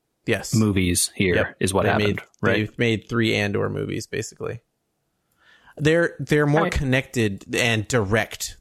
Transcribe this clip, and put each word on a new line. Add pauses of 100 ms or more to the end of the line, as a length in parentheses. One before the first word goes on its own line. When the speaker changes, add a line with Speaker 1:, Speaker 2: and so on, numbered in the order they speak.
(260)
Speaker 1:
Yes.
Speaker 2:
movies
here
Speaker 1:
Yep.
Speaker 2:
is
what
Speaker 1:
They
Speaker 2:
happened,
Speaker 1:
made, (200)
Speaker 2:
right?
Speaker 1:
they've
made
three
Andor
movies,
basically. (1160)
They're,
they're
more
Speaker 2:
Right.
Speaker 1:
connected
and
direct